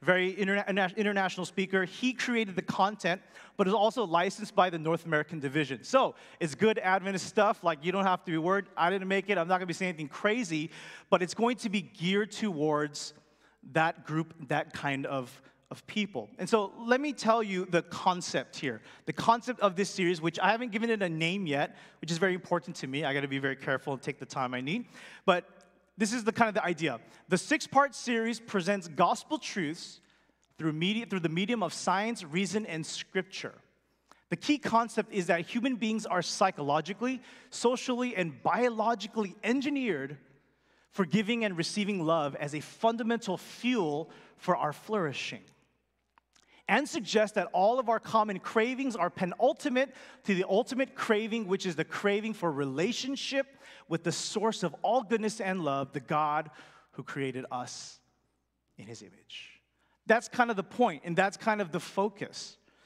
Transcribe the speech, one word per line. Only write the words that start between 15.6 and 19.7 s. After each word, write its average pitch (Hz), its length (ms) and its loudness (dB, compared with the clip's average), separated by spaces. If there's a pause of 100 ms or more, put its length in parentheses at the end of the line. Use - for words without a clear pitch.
of - 160 -16
people. 190 520 -4
And 180 100 -6
so 208 300 4
let 233 200 2
me 294 140 -2
tell 220 300 2
you 190 240 -2
the 170 160 2
concept - 720 -2
here. 113 240 -6 (240)
The 160 80 -6
concept 233 480 2
of 196 160 4